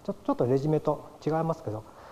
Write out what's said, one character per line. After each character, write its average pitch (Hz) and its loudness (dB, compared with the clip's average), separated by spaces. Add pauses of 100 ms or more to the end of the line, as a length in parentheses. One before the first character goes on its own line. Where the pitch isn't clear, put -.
ち - -6
ょ-、 - -2 (100)
ち - -2
ょ - 4
っ 277 2
と 135 2
レ 127 4
ジ 139 0
ュ - 4
メ 151 4
と - -2 (140)
違 147 2
い - 2 (120)
ま 165 2
す - -18
け - -4
ど、 - -6 (280)